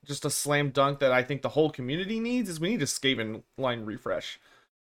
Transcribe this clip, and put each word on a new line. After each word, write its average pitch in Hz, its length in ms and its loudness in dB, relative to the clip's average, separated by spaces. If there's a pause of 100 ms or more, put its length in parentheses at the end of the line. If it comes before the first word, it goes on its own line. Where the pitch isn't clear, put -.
just 143 200 -8
a 147 40 0
slam 143 420 2
dunk 139 280 2
that 131 120 6
I 127 100 6
think 131 220 -4
the 123 60 -2
whole 151 200 4
community 170 500 -4
needs, 233 300 0
is 160 100 -8
we 170 100 0
need 220 120 0
a 139 40 2
Skaven 113 580 0 (140)
line 120 280 -2
refresh. 101 540 -6 (480)